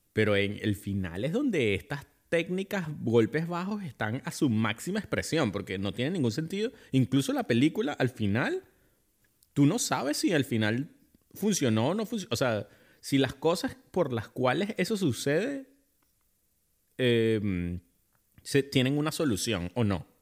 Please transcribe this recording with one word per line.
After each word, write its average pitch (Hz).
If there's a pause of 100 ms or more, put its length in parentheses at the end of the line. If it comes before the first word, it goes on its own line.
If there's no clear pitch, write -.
(140)
pero 104
en 101
el 104
final 95
es 156
donde 180
estas - (220)
técnicas, 180 (140)
golpes 117
bajos, 185
están 120
a 165
su -
máxima 113
expresión, 135
porque 95
no 98
tiene 127
ningún 156
sentido. 196 (200)
Incluso 135
la 285
película, 147
al 131
final, 139 (920)
tú 143
no 190
sabes 247
si 294
al 143
final 113 (460)
funcionó 127
o 170
no 214
funcionó. 190
O -
sea, 110 (320)
si -
las 131
cosas 175 (140)
por 160
las 113
cuales 147
eso 202
sucede, 190 (1300)
em, 107 (640)
se, 139
tienen 139
una 151
solución 104
o 120
no. 101 (140)